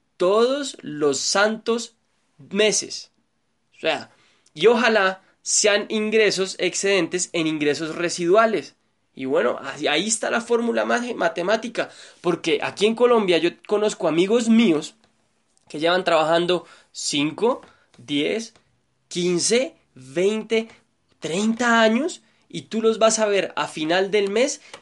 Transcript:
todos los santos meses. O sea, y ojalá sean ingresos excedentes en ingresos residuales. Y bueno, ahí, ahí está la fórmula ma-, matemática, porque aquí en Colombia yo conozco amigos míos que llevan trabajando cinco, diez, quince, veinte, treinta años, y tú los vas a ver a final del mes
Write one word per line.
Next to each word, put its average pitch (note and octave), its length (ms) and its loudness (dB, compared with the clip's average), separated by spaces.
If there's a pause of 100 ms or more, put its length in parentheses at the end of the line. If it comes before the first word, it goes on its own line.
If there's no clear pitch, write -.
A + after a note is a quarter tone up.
(160)
todos A#3+ 640 0
los D3 400 -2
santos A3 720 -2 (560)
meses. - 640 -2 (640)
O - 40 -20
sea, C#3+ 300 -4 (440)
y D3+ 120 2
ojalá A3 560 2 (200)
sean G#3 480 0
ingresos G#3+ 680 0
excedentes F3+ 760 -2
en E3 140 -2
ingresos D#3 480 -2
residuales. F3 800 0 (400)
Y C3 100 -10
bueno, E3+ 380 0
ahí, C3+ 240 -6
ahí D#3+ 220 0
está A3 200 -4
la A#3 140 -2
fórmula A#3 420 0
ma-, A#3+ 300 -2
matemática, F#3 760 -2 (320)
porque E3 420 0
aquí C3+ 220 -2
en A3 120 2
Colombia A3+ 420 4
yo E3 120 0 (160)
conozco G#3 420 0
amigos G3 400 2
míos A3 480 4 (720)
que D#3 100 -10
llevan F3 260 0
trabajando E3+ 640 2 (260)
cinco, D#3+ 720 -2 (340)
diez, D3 580 -4 (540)
quince, F3+ 680 -2 (200)
veinte, G#3 760 -2 (500)
treinta A3+ 600 0
años, A#3 420 0 (260)
y E3 140 -12
tú A3 200 -6
los A3 160 2
vas A3 200 4
a A3 80 0
ver G3 300 0
a D3+ 120 -2
final F3 420 -2
del G3+ 180 0
mes G#3+ 320 -2 (220)